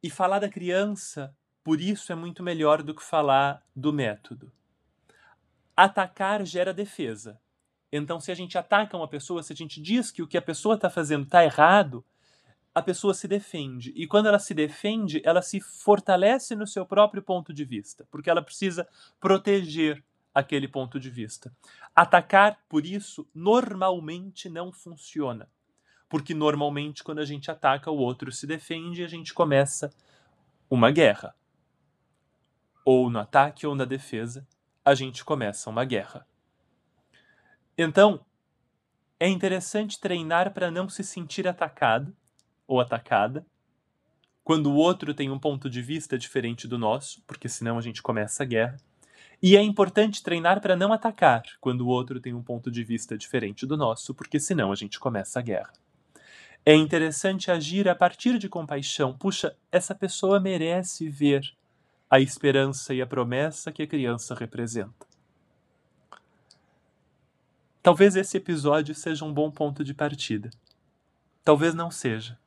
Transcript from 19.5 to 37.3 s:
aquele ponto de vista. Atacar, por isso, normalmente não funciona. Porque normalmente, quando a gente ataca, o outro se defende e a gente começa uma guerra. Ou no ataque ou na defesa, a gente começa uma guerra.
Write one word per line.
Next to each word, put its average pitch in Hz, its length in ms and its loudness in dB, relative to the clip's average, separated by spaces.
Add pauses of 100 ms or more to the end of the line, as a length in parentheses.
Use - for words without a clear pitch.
aquele 139 360 0
ponto 131 320 -8
de 131 100 -16
vista. 120 420 -14 (440)
Atacar, 190 720 4
por 151 160 -2
isso, 196 500 -12
normalmente 185 1120 -2
não 175 220 -10
funciona. 147 800 -10 (600)
Porque 156 260 -4
normalmente, 147 680 -2
quando 151 160 -10
a 151 60 -4
gente 143 260 -10
ataca, 143 400 0
o 151 60 -2
outro 127 340 -4
se - 160 -12
defende 165 560 -10
e - 20 -6
a 165 40 -12
gente 165 260 -14
começa 143 580 2 (760)
uma 123 220 6
guerra. 143 420 2 (1500)
Ou 127 260 6
no 117 80 -2
ataque 143 480 2
ou 147 80 -2
na 135 100 -2
defesa, 127 640 -8 (380)
a 139 100 6
gente 127 300 -6
começa 113 460 -4
uma 113 140 -2
guerra. 117 420 -6 (1500)